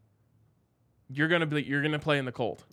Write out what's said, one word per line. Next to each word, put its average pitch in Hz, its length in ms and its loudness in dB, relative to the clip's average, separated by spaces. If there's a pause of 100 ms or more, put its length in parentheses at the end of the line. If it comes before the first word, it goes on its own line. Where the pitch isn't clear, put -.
(1080)
you're 147 180 2
gonna 165 180 4
be, 151 180 0
you're 143 180 0
gonna 151 180 0
play 147 180 2
in 135 80 -2
the 127 60 -6
cold. - 420 -4